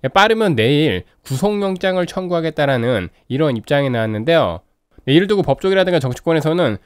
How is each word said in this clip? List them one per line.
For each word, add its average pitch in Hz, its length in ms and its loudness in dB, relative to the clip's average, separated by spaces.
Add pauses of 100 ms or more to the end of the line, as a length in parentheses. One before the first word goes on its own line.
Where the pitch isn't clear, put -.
예, 180 40 0
빠르면 214 460 2
내일 120 500 2 (200)
구속영장을 190 800 -2
청구하겠다라는 147 1040 -2 (200)
이런 135 280 0
입장이 143 320 -2
나왔는데요. 113 720 0 (460)
네, 135 80 2
이를 180 120 6
두고 202 140 0
법조계라든가 180 600 0
정치권에서는 151 840 -2